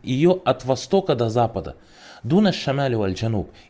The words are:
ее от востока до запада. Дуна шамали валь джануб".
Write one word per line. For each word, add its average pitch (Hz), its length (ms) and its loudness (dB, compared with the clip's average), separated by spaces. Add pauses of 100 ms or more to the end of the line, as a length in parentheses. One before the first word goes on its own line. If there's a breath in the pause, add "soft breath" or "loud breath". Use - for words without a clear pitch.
ее 175 420 2
от - 180 0
востока 147 520 0
до 117 120 0
запада. 110 480 -2 (480 loud breath)
Дуна 175 300 2
шамали 135 420 -2
валь 101 180 0
джануб". 107 380 -4 (180 loud breath)